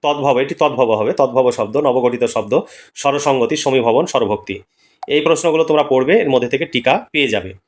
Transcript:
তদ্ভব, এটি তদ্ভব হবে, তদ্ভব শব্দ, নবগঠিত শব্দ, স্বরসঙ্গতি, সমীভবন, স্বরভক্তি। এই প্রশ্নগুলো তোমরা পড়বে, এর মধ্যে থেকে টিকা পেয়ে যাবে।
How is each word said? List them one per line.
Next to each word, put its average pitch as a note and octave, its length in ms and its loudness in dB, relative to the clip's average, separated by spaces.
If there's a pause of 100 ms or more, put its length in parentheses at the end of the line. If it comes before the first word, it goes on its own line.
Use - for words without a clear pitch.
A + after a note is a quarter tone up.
তদ্ভব, C#3+ 360 0
এটি C#3 180 -2
তদ্ভব B2+ 360 2
হবে, A2 220 0
তদ্ভব B2+ 380 2
শব্দ, A2 260 -4
নবগঠিত B2 460 0
শব্দ, A2+ 360 -2 (360)
স্বরসঙ্গতি, C#3 600 0
সমীভবন, C3 500 2
স্বরভক্তি। G#2 540 -4 (480)
এই D3 140 2
প্রশ্নগুলো D#3+ 420 2
তোমরা D#3 200 2
পড়বে, C3+ 360 2
এর E3 100 -2
মধ্যে B2 200 0
থেকে C#3+ 160 -2
টিকা D3 460 0
পেয়ে C#3+ 160 0
যাবে। F#2 260 -4 (140)